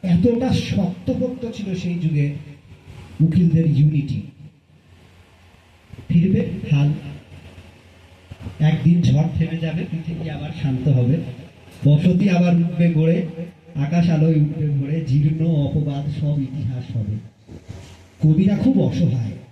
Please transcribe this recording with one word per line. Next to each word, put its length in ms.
এতটা 500
শক্তপোক্ত 1000
ছিল 220
সেই 180
যুগে 380
উকিলদের 460
ইউনিটি। 560
ফিরবে 380
হাল, 220
একদিন 420
ঝড় 260
থেমে 200
যাবে, 320
পৃথিবী 380
আবার 220
শান্ত 260
হবে, 280
বসতি 460
আবার 260
উঠবে 360
গড়ে, 340
আকাশ 360
আলোয় 300
উঠবে 300
ভরে, 380
জীর্ণ 380
অপবাদ 760
সব 200
ইতিহাস 560
হবে। 200
কবিরা 340
খুব 260
অসহায়। 500